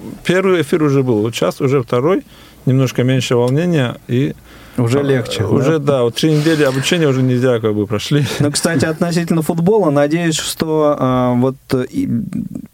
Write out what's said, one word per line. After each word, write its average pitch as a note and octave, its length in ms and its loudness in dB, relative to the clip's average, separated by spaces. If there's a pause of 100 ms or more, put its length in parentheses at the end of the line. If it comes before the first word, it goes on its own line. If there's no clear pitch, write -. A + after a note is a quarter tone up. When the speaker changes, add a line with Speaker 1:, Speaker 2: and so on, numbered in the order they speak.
(240)
Speaker 1:
первый F#3 380 2
эфир D#3 200 -2
уже C#3 200 2
был, B2 180 2
вот A#2 140 -2
сейчас - 260 -2
уже C3+ 220 0
второй, D#3+ 400 0 (420)
немножко C3 380 0
меньше C3 340 0
волнения C3+ 600 0 (120)
и C#3 260 -2 (440)
Speaker 2:
Уже B2+ 220 0
Speaker 1:
а, - 20 0
Speaker 2:
легче, C3 420 -2
Speaker 1:
уже, C#3+ 340 2
Speaker 2:
да? C#3+ 140 0
Speaker 1:
да, C3 120 2
вот A#2 100 0
три D#3 180 0
недели D3+ 320 2
обучения C#3 420 0
уже C3 160 2
нельзя, B2+ 380 2
как A2 140 0
бы, G#2 120 0
прошли. C#3 380 -2 (160)
Speaker 2:
Ну, D3 100 2
кстати, E3 360 0
относительно E3 560 -2
футбола, E3+ 480 2
надеюсь, D3+ 480 2
что, D#3 600 0
а, B2+ 360 0
вот, C3 220 0 (180)
э, B2+ 160 0
и, - 180 -4 (640)